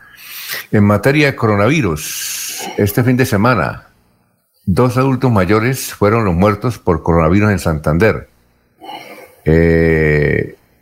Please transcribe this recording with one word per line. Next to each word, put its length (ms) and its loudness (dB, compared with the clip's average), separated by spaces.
en 140 4
materia 400 2
de 100 0
coronavirus, 1300 -2
este 260 0
fin 140 2
de 80 2
semana, 640 -2
dos 300 0
adultos 340 0
mayores 640 0
fueron 300 2
los 100 0
muertos 460 0
por 240 -2
coronavirus 480 2
en 80 0
Santander. 720 0
Eh, 1080 2